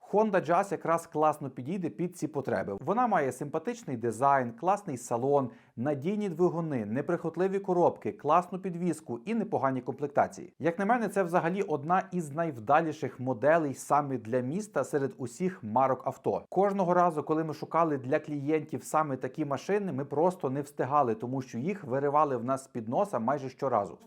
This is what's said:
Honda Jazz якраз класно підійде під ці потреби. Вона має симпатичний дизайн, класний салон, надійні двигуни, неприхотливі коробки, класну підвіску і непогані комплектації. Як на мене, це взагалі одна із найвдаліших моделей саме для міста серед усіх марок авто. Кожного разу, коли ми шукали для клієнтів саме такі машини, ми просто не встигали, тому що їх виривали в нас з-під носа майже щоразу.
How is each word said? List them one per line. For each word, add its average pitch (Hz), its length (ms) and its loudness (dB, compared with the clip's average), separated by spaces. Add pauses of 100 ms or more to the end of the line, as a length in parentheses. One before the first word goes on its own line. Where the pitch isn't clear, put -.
(120)
Honda 190 380 2
Jazz 190 220 2
якраз 165 340 0
класно 151 440 0
підійде 160 400 -6
під 175 260 -6
ці 151 120 -4
потреби. 101 520 -2
Вона 208 260 0
має 160 260 2
симпатичний 156 640 -6
дизайн, 120 560 2
класний 180 440 -2
салон, 127 540 0 (260)
надійні 151 520 -2
двигуни, 156 580 0
неприхотливі 170 720 -2
коробки, 175 540 2
класну 175 460 2
підвіску 170 680 -4
і 220 100 -4
непогані 135 460 0
комплектації. 143 800 -2
Як 165 200 0
на 196 80 0
мене, 226 220 2
це 196 140 0
взагалі 175 400 2
одна 151 400 0 (100)
із 165 200 -4
найвдаліших 147 880 0
моделей 131 540 2
саме 143 440 0
для 113 220 -2
міста 147 440 -4
серед 135 340 -2
усіх 175 460 -4
марок 127 400 2
авто. 113 440 -2
Кожного 196 460 2
разу, 175 280 4
коли 156 220 0
ми 156 100 -4
шукали 160 440 0
для 131 200 0
клієнтів 147 680 -4
саме 151 320 0
такі 131 280 -4
машини, 185 480 -2
ми 135 120 -4
просто 151 460 0
не 139 120 -2
встигали, 135 520 2
тому 127 280 -4
що 120 160 -8
їх 185 260 -4
виривали 139 520 2
в 113 80 -4
нас 131 200 -2
з-під 110 240 -8
носа 160 320 0
майже 131 280 -2
щоразу. 120 460 0 (120)